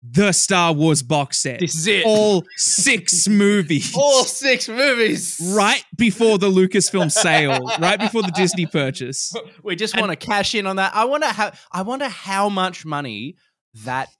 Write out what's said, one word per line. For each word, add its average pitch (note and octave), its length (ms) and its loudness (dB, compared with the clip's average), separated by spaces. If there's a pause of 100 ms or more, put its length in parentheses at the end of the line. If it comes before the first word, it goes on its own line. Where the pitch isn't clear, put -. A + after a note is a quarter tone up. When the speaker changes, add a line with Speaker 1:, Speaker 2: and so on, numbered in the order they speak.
Speaker 1:
the D#3+ 300 2
Star E3+ 420 2
Wars D3+ 300 2
box C#3+ 340 -2
set. B2 220 -6
Speaker 2:
This D#3+ 160 -2
is D#3+ 120 -4
it. G3+ 180 2
Speaker 1:
All G#3+ 400 4 (100)
six - 720 0
Speaker 2:
<laughs> - 0 -
Speaker 1:
movies. G3 680 2
Speaker 2:
All C4+ 280 4
six B3+ 460 -2
movies. A#3 680 0 (160)
Speaker 1:
Right G#3+ 300 2 (140)
before A3 400 2
the G3 120 2
Lucasfilm F#3 640 2
sale, D#3 480 2 (140)
Speaker 2:
<laughs> - 60 -4
Speaker 1:
right F3+ 200 0
before A3 220 -2
the F#3 100 -4
Disney F#3 360 0
purchase. C3+ 680 -6 (300)
Speaker 2:
We F#3+ 120 -6
just G#3+ 200 -6
Speaker 1:
And G3 60 0
Speaker 2:
wanna F#3+ 140 -2
cash G3+ 400 -2
in G3+ 100 -2
on F#3+ 120 -4
that. F#3+ 180 -2
I G#3+ 100 2
wonder D4 220 0
how, G#3 240 -2 (220)
I F3+ 80 -4
wonder C4 260 -6
how G3 420 -4
much F#3 360 -4
money C#3+ 500 -8 (480)
that B2+ 240 -6 (120)